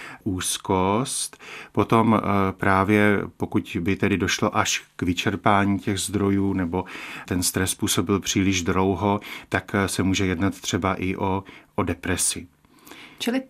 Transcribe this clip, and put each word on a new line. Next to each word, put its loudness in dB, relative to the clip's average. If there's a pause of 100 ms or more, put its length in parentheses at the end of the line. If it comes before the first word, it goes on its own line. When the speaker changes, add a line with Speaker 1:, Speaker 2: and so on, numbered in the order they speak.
(240)
Speaker 1:
úzkost. -2 (340)
Potom, 4
eh, 2
právě 4 (160)
pokud -2
by 0
tedy 2
došlo 0
až 0 (140)
k -10
vyčerpání 2
těch -2
zdrojů 2
nebo -2 (420)
ten 0
stres 0
působil 0
příliš 0
dlouho, 2 (280)
tak, -4
eh, 2
se -2
může 0
jednat -2
třeba -2
i -4
o, -2 (300)
o 0
depresi. -4 (720)
Speaker 2:
Čili -2